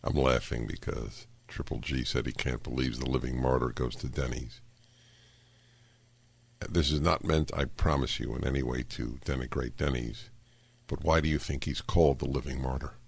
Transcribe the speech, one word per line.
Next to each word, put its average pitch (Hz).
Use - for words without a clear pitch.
I'm 73
laughing 64
because -
Triple -
G 64
said 62
he 62
can't 62
believe 64
the 65
Living 62
Martyr 64
goes 60
to -
Denny's. 62
This 78
is 73
not 82
meant, 80
I 71
promise -
you, -
in -
any 67
way 62
to 60
denigrate 64
Denny's. 60
But -
why 82
do 78
you 76
think 69
he's -
called 71
the 69
Living 67
Martyr? 65